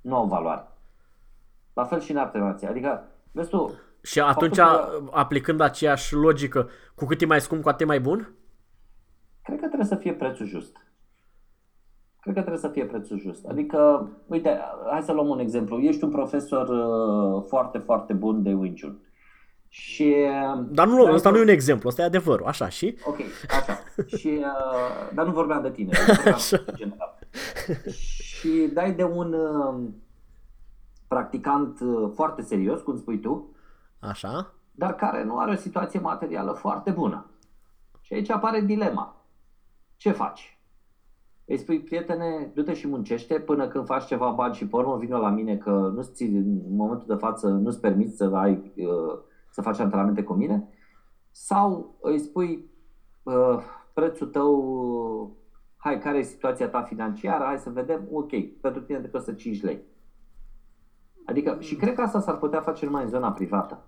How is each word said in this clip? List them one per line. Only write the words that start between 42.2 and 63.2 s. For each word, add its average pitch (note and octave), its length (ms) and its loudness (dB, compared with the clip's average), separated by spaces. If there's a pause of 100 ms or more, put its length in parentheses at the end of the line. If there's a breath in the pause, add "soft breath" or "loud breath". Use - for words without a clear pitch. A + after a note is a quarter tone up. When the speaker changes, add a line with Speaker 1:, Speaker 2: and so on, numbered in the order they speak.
Speaker 1:
du-te D3+ 200 -2
și D3+ 120 -8
muncește A#2+ 540 -2
până D3 280 0
când C3 180 -4
faci C3 200 -2
ceva B2 240 0
bani A#2+ 240 -2
și G#2 120 -6
pe G2+ 100 -2
urmă B2+ 200 2
vină A#2+ 200 -4
la G#2+ 140 2
mine G#2+ 260 0
că G#2 140 -4
nu-ți G2 420 0
ții, B2 140 -4 (100)
în G2 400 0
momentul A2 300 -2
de A2 80 0
față G#2+ 340 -2
nu-ți G2+ 320 0
permiți G#2 360 2
să G2 180 2
ai, F#2+ 420 2
uh, E2+ 420 -2 (320)
să - 120 -8
faci G#2 160 -2
antrenamente G2+ 440 2
cu - 100 -4
mine”? G#2 360 0 (600 soft breath)
Sau G3+ 720 0
îi D3+ 180 0
spui, E3 460 -4 (580)
uh, B2+ 360 4 (340 loud breath)
„Prețul D#3+ 340 -2
tău, B2 1120 0 (400)
hai, C#3+ 220 -2
care C#3+ 200 -2
e C3 40 0
situația B2+ 460 -4
ta A#2+ 140 -2
financiară? A#2 600 -4
Hai C3+ 140 -2
să - 120 -12
vedem, B2+ 420 -4
ok, D3 180 -6 (300)
pentru B2+ 220 -4
tine C#3 160 -6
te - 120 -10
costă B2 220 -6
cinci G#2 300 -8
lei.” - 180 -4 (1500)
Adică, D3 340 -2
și - 160 -8
cred A#3+ 180 0
că B3 60 -4
asta G#3+ 200 0
s-ar E3 160 -2
putea D#3 240 -2
face D#3 240 -6
numai C#3+ 180 -2
în A#2 60 -6
zona A#2 240 -2